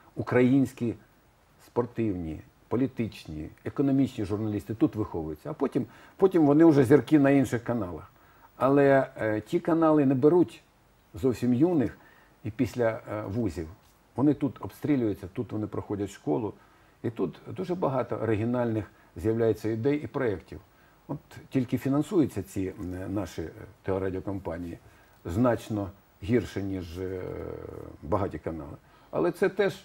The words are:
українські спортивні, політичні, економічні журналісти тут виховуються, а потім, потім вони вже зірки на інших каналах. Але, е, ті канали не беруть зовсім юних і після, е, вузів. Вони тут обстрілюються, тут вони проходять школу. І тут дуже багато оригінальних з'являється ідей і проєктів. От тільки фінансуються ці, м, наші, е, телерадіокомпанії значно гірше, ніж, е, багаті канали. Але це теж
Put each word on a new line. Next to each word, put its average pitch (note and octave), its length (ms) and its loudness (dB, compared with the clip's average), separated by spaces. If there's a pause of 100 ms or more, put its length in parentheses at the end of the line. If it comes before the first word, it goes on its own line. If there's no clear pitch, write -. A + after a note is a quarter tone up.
(140)
українські B2 800 2 (720)
спортивні, G2 760 -4 (260)
політичні, A2+ 840 -4 (160)
економічні C3+ 600 0
журналісти G#2 480 -4
тут G#2+ 220 0
виховуються, E2+ 540 -6
а D#3 40 -8
потім, C#3 320 -2 (320)
потім F#3 280 4
вони D3 200 8
вже D3 200 8
зірки D3 340 6
на C#3 100 6
інших B2+ 340 2
каналах. F2+ 480 -6 (460)
Але, C#3 500 6 (100)
е, G#2+ 240 0
ті F3 180 -4
канали D#3+ 460 4
не C3+ 100 4
беруть D3+ 480 4 (500)
зовсім A#2+ 400 0
юних D3 440 2 (460)
і G#2+ 80 -8
після, A#2+ 380 0
е, A2 380 -6
вузів. G2 400 -4 (480)
Вони C#3 180 2
тут C3+ 260 -4
обстрілюються, A2+ 760 -4
тут A#2 180 -8
вони G#2+ 160 -6
проходять G2+ 420 -6
школу. C3 440 -4 (500)
І A#2 60 -4
тут - 380 -6
дуже E3+ 280 -8
багато C3 400 -2
оригінальних A2+ 720 0 (300)
з'являється A2 540 0
ідей A#2 280 0
і D#3 100 -8
проєктів. A2+ 520 -6 (480)
От D3 100 -8 (320)
тільки C3 280 -2
фінансуються C#3 640 0
ці, F#2+ 360 -6
м, F#2 340 -8
наші, F#2+ 280 -6
е, D#2+ 100 -10 (320)
телерадіокомпанії F#2 920 -6 (480)
значно G#2 640 0 (340)
гірше, G2 400 -2
ніж, F2+ 360 -8
е, F#2 220 -8 (840)
багаті E2+ 360 -2
канали. D#2+ 380 -10 (340)
Але D#3+ 200 0
це - 180 0
теж F#3+ 360 -2